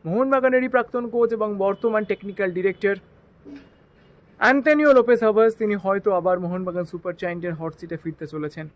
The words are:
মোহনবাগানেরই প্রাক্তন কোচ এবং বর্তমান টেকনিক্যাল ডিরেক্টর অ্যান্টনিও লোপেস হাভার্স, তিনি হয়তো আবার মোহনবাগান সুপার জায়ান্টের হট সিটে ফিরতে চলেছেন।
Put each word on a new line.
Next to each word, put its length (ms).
মোহনবাগানেরই 680
প্রাক্তন 300
কোচ 240
এবং 100
বর্তমান 460
টেকনিক্যাল 460
ডিরেক্টর 400
অ্যান্টনিও 580
লোপেস 280
হাভার্স, 340
তিনি 140
হয়তো 240
আবার 260
মোহনবাগান 460
সুপার 300
জায়ান্টের 380
হট 220
সিটে 220
ফিরতে 300
চলেছেন। 440